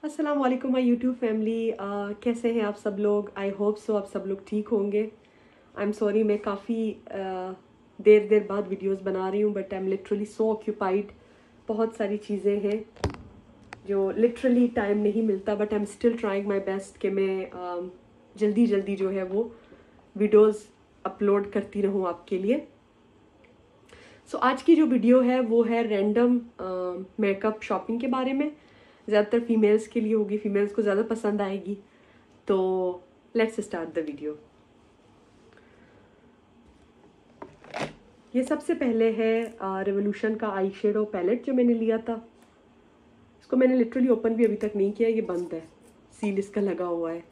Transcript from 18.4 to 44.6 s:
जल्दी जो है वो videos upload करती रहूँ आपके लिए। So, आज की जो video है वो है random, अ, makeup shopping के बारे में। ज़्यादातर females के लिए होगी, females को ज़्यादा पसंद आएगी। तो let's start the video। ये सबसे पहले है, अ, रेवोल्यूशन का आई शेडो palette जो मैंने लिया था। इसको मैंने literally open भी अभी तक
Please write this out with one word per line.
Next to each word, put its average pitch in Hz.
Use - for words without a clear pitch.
जल्दी 196
जो 190
है 190
वो 208
videos 214
upload 202
करती 202
रहूँ 196
आपके 175
लिए। 226
So, -
आज 262
की 330
जो 311
video 240
है 254
वो 233
है 233
random, 214
अ, 180
makeup 208
shopping 220
के 262
बारे 262
में। 294
ज़्यादातर 208
females 220
के 240
लिए 220
होगी, 208
females 202
को 226
ज़्यादा 202
पसंद 214
आएगी। 196
तो 185
let's 220
start 165
the 160
video। 147
ये 254
सबसे 294
पहले 226
है, 226
अ, 226
रेवोल्यूशन 202
का 214
आई 196
शेडो 208
palette 208
जो 269
मैंने 240
लिया 220
था। 226
इसको -
मैंने 254
literally 247
open 226
भी 233
अभी 208
तक 214